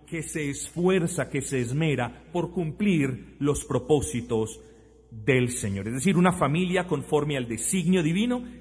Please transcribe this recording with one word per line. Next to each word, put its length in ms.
que 200
se 260
esfuerza, 800
que 100
se 200
esmera 720
por 180
cumplir 880
los 260
propósitos 960
del 380
Señor. 360
Es 80
decir, 220
una 160
familia 560
conforme 480
al 100
designio 560
divino 400